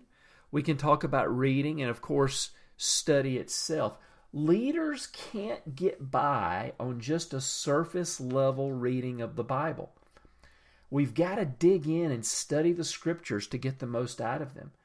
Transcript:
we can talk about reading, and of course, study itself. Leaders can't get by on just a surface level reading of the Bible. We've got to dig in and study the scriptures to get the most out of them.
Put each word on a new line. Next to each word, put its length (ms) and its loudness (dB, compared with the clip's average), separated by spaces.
we 120 0
can 140 2
talk 260 4
about 340 2
reading, 440 2
and 80 0
of 120 -6
course, 500 0
study 600 2
itself. 600 -2
Leaders 760 2
can't 680 -10
get 340 -2
by 720 0
on 220 -4
just 320 -2
a 80 -4
surface 800 -2
level 500 2
reading 480 -2
of 160 -6
the 80 -2
Bible. 480 -4
We've 240 2
got 220 2
to 100 0
dig 420 4
in 220 2
and 160 -2
study 460 2
the 140 -2
scriptures 640 -4
to 100 -4
get 220 -4
the 60 -6
most 360 -4
out 200 -2
of 120 -10
them. 180 -16